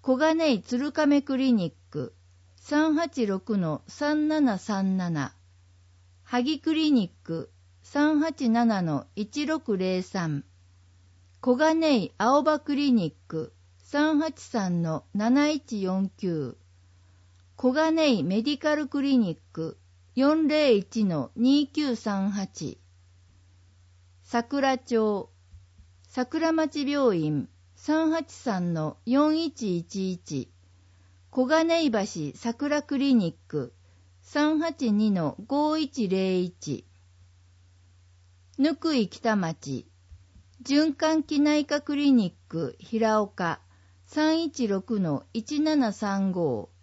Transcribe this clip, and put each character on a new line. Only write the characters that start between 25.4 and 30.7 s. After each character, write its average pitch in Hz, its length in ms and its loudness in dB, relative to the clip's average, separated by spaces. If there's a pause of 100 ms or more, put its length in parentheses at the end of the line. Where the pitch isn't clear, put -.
桜 320 440 -2
町 311 380 -2
病 269 260 2
院、 151 320 -2 (280)
三 311 340 0
八 320 240 -4
三 180 400 -4
の 156 220 -4 (100)
四 302 380 2
一 214 340 -4
一 185 340 -6
一。 151 380 -8 (800)